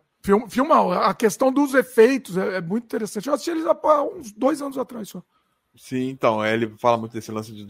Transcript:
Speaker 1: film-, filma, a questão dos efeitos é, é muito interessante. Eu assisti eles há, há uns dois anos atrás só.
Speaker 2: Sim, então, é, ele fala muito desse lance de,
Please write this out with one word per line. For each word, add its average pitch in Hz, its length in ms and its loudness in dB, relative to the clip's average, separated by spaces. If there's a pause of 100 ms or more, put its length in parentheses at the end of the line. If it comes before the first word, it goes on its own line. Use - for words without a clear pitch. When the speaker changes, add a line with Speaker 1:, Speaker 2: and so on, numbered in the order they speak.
(220)
Speaker 1:
film-, 202 280 2
filma, 226 580 2
a 190 60 2
questão 247 380 2
dos 277 220 0
efeitos 240 640 4
é, 190 200 -2
é 190 40 -4
muito 196 220 -4
interessante. 220 440 -6
Eu 294 60 -2
assisti 330 180 -4
eles 320 140 -4
há, 330 60 2
há 302 320 2
uns 269 300 -10
dois 262 280 -2
anos 277 160 -10
atrás 233 320 -10
só. 180 140 -14 (520)
Speaker 2:
Sim, 131 340 -6
então, 117 340 0
é, 110 100 0
ele 113 240 -4
fala 120 200 2
muito 110 160 -10
desse 113 180 -10
lance 110 200 -8
de, 104 180 -18